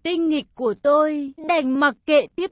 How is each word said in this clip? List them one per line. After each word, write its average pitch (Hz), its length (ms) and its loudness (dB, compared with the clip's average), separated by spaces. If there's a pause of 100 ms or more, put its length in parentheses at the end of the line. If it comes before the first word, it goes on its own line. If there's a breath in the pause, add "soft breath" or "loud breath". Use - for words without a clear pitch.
tinh 330 260 -2
nghịch 302 260 -2
của 226 180 -2 (100)
tôi, 294 480 0 (160)
đành 277 320 0
mặc 285 160 2 (100)
kệ 294 300 2
tiếp 359 160 -6